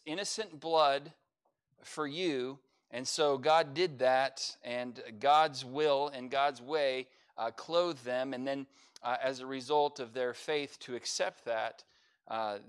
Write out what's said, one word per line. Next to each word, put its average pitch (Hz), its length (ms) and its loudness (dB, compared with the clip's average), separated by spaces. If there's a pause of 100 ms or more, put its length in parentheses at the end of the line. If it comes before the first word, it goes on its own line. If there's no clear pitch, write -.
innocent 180 540 -6
blood 156 540 4 (680)
for - 260 -6
you." 139 520 -2 (300)
And 123 180 -6
so 147 300 2
God 151 360 4
did 156 260 0
that, 131 640 2
and 123 380 -8 (180)
God's 143 460 4
will 143 440 2
and 127 220 -10
God's 139 300 0
way, 131 460 0 (300)
uh, 113 140 -4
clothed 165 540 -2
them, 127 280 -2
and 127 140 -6
then, 139 200 -4 (340)
uh, 123 200 -2
as 131 180 -2
a 131 60 -10
result 139 540 0
of 117 140 -10
their 123 200 -2
faith 147 460 -4
to 123 160 -10
accept - 500 -6
that, 113 380 -4 (440)
uh, 110 420 -4